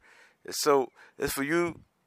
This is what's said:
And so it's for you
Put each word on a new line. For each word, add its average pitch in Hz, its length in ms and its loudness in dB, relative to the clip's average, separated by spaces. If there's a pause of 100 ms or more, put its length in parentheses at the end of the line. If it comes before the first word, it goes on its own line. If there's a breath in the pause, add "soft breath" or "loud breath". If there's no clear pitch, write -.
(440 soft breath)
And - 100 -10
so 139 360 2 (280 soft breath)
it's 139 140 -2
for 139 100 -2
you 165 380 -2 (260)